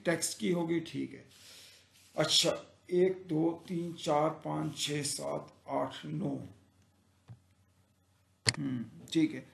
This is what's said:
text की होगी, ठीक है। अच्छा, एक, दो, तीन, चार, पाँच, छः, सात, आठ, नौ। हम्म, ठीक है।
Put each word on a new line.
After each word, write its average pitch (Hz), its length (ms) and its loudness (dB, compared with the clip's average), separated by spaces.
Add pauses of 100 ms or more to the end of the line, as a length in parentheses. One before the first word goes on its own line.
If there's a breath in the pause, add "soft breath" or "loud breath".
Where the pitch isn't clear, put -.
text 165 340 0
की 202 140 2
होगी, 170 300 2
ठीक 135 300 -6
है। - 120 -16 (920 loud breath)
अच्छा, 156 340 4 (420)
एक, 185 360 6
दो, 165 220 4 (180)
तीन, 170 260 -2
चार, 151 340 4 (160)
पाँच, 151 340 -2
छः, 147 260 -2
सात, 143 480 -4 (180)
आठ, 139 360 -2
नौ। 151 280 -2 (2000)
हम्म, 131 380 0 (280)
ठीक 160 220 2
है। 127 200 -12